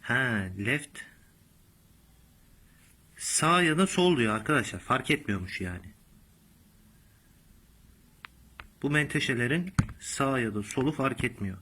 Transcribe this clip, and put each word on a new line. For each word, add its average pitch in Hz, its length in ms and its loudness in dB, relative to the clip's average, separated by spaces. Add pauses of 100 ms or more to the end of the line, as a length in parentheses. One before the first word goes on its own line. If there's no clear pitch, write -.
Ha, 120 480 0 (100)
left. 127 400 -4 (2250)
Sağ 170 460 2
ya 160 160 4
da 190 80 6
sol 180 300 4
diyor 110 180 2
arkadaşlar. 107 460 0
Fark - 300 -2
etmiyormuş 101 500 -2
yani. 90 340 -8 (3000)
Bu 139 80 0
menteşelerin 147 840 0 (280)
sağ 135 380 -2
ya 110 160 0
da 104 80 -2
solu 135 300 0
fark 131 320 -2
etmiyor. 101 380 -6